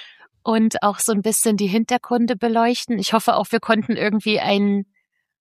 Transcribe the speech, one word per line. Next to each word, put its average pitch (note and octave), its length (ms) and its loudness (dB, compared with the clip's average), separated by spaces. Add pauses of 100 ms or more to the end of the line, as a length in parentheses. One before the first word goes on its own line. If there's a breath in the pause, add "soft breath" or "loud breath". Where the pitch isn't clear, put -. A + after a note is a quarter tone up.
(440 loud breath)
und A3 380 0
auch G3+ 180 0
so - 120 0
ein G3+ 100 2
bisschen G#3+ 360 0
die G3+ 100 0
Hintergründe A#3 680 0
beleuchten. A#3 640 0
Ich G3 120 -4
hoffe - 240 2
auch, G3+ 160 -2
wir A#3 80 0
konnten A3 380 0
irgendwie G#3+ 420 0
ein, G3+ 460 0 (560)